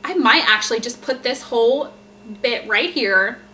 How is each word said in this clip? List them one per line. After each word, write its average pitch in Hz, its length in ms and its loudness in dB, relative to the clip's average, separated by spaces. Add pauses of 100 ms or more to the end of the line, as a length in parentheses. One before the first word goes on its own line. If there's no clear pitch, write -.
I 370 100 -6
might 294 340 4
actually 226 320 0
just 240 220 -8
put 262 220 -6
this 262 200 -4
whole 254 480 0 (500)
bit 240 260 -2
right 233 240 0
here. 202 480 0 (140)